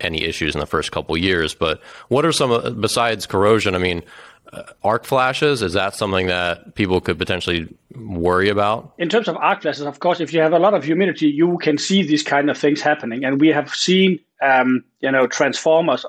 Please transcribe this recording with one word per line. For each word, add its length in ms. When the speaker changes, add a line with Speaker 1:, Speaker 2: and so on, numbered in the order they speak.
Speaker 1:
any 200
issues 320
in 60
the 60
first 260
couple 220
of 80
years. 320
But 260
what 180
are 60
some, 180
uh, 180
besides 560
corrosion? 500
I 40
mean, 240
uh, 100
arc 220
flashes, 580
is 120
that 200
something 320
that 480
people 260
could 180
potentially 500
worry 540
about? 500
Speaker 2:
In 100
terms 200
of 80
arc 260
flashes, 200
of 180
course, 200
if 120
you 80
have 120
a 60
lot 160
of 100
humidity, 440
you 300
can 200
see 240
these 200
kind 280
of 60
things 240
happening. 440
And 160
we 80
have 260
seen, 440
um, 420
you 100
know, 160
transformers 840